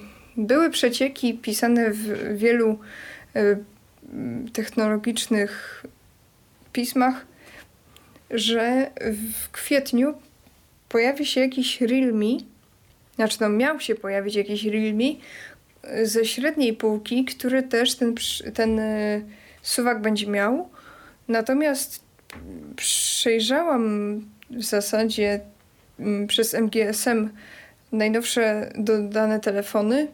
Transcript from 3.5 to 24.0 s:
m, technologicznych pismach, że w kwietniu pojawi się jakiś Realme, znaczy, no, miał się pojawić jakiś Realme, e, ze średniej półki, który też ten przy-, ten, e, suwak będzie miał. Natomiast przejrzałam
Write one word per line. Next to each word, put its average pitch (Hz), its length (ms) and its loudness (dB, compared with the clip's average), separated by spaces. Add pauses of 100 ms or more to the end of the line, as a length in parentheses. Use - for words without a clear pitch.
m, 240 400 -6
technologicznych 214 1300 -2 (880)
pismach, 254 520 0 (1040)
że 233 600 0 (420)
w - 180 -10
kwietniu 269 600 0 (760)
pojawi 277 360 2
się 262 160 2
jakiś 262 400 0
Realme, 240 560 2 (800)
znaczy, 220 260 0
no, 214 80 4
miał 269 300 2
się 220 160 -2
pojawić 196 400 -4
jakiś 208 300 -2
Realme, 214 380 0 (800)
e, - 220 -2
ze 220 200 2
średniej 262 480 0
półki, 220 520 0
który 262 380 0
też 247 320 0
ten 233 200 0
przy-, - 360 -6
ten, 220 280 0
e, 214 420 -2 (400)
suwak 240 400 0
będzie 208 260 0
miał. 208 420 0 (580)
Natomiast 262 760 0 (720)
przejrzałam 226 1400 0 (340)